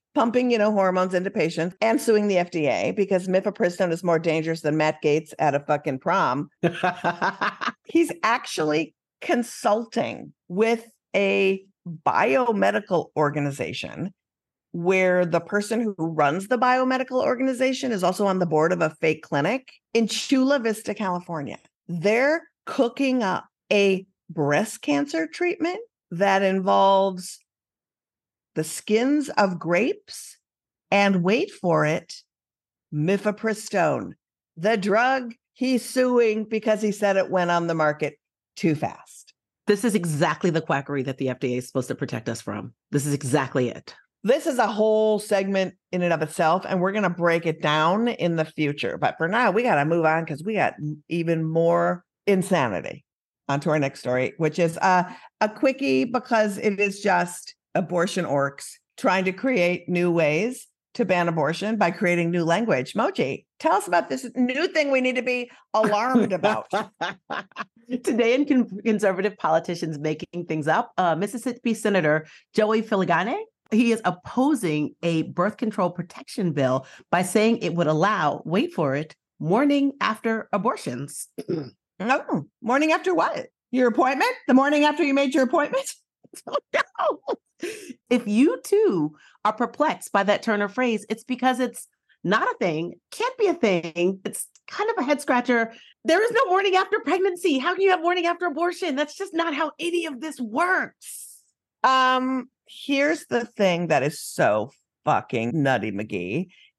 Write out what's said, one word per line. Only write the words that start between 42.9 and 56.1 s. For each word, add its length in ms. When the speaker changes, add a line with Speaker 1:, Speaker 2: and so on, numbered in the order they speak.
Speaker 2:
This 160
is 60
exactly 560
it. 260
Speaker 1:
This 240
is 100
a 100
whole 520
segment 560
in 100
and 100
of 120
itself, 440
and 140
we're 100
gonna 180
break 360
it 160
down 460
in 280
the 80
future. 540
But 200
for 100
now, 240
we 100
gotta 240
move 200
on 200
'cause 180
we 120
got 240
m-, 280
even 380
more 580
insanity. 800
On 140
to 80
our 100
next 200
story, 380
which 200
is, 220
uh, 240
a 80
quickie 560
because 540